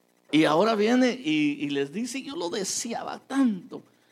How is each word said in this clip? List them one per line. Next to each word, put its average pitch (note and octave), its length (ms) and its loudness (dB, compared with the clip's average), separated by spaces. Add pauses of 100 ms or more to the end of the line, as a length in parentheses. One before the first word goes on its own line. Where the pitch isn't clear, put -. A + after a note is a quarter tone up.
(320)
Y D3+ 140 6
ahora F#3 300 4
viene A#3+ 360 4
y, D3+ 520 0
y D3 60 -2
les C#3 240 -2
dice, A#3+ 280 -6
"Yo D4 140 -10
lo E3+ 140 -6
deseaba A3 720 -6
tanto, G#3+ 600 -2 (300)